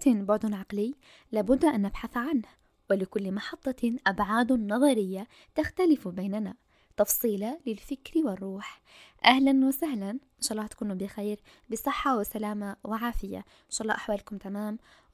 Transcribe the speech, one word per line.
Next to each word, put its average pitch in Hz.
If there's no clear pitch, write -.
بعد 208
عقلي 208
لابد 220
أن 262
نبحث 202
عنه، 247
ولكل 196
محطة 240
أبعاد 214
نظرية 214
تختلف 311
بيننا، 190
تفصيلة 214
للفكر 262
والروح. 190
أهلًا 269
وسهلًا، 269
إن -
شاء 214
الله 214
تكونوا 208
بخير، 202
بصحة 254
وسلامة 208
وعافية، 214
إن -
شاء -
الله 214
أحوالكم 208
تمام 208